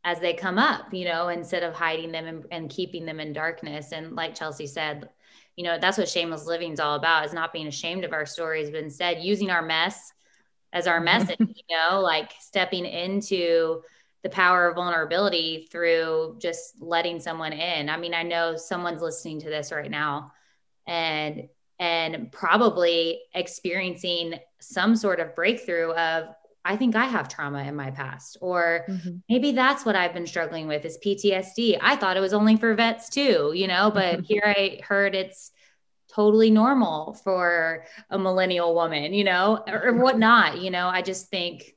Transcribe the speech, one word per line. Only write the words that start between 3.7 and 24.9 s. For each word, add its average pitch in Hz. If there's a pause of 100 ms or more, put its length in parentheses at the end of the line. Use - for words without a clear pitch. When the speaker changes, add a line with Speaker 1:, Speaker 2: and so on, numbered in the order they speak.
Speaker 1:
And 160
like 165
Chelsea 156
said, 147 (480)
you 175
know, 170
that's 185
what 185
shameless 165
living 170
is 147
all 147
about, 156
is 151
not 165
being 156
ashamed 170
of -
our 151
stories, 156
but 156
instead 165
using 196
our 170
mess 160 (600)
as 175
our 170
Speaker 2:
<laughs> -
Speaker 1:
message, 180
you -
know, 175
like, 160
stepping 185
into 170 (400)
the 190
power 180
of 170
vulnerability 165
through 165
just -
letting 170
someone 160
in. 151
I 160
mean, 170
I 165
know 170
someone's 170
listening 156
to 151
this 151
right 147
now 147 (540)
and, 156 (300)
and 165
probably 170 (140)
experiencing 175 (220)
some 208